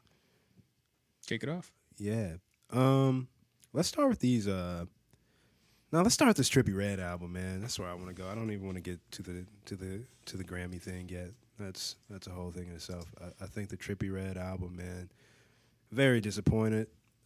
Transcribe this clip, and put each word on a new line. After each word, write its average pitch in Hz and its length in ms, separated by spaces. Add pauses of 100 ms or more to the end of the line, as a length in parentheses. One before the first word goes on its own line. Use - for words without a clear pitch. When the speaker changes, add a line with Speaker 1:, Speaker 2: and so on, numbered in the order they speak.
(1300)
Speaker 1:
Kick 113 180
it 127 60
off. 170 220 (260)
Speaker 2:
Yeah. 104 360 (380)
Um, 131 580 (420)
let's 170 160
start 285 220
with 226 100
these, 123 300
uh, 87 340 (1080)
now 165 80
let's 226 120
start 294 140
with 220 100
this 127 120
Trippie 98 260
Redd 101 240
album, 87 320
man. 92 300
That's 117 180
where 92 80
I 87 60
wanna 90 200
go. 92 140
I 101 80
don't 113 160
even 98 160
wanna 92 140
get 87 180 (120)
to 98 120
the, 90 220 (200)
to 104 120
the, 95 240 (240)
to - 120
the 90 60
Grammy 90 380
thing 90 260
yet. 90 220 (280)
That's, 95 380 (140)
that's 98 180
a 92 40
whole 90 200
thing 87 160
in 87 80
itself. 87 300 (160)
I, 87 240
I - 20
think 104 220
the 95 80
Trippie 98 360
Redd 95 240
album, 92 380
man, 90 340 (840)
very 127 260
disappointed. 110 680 (380)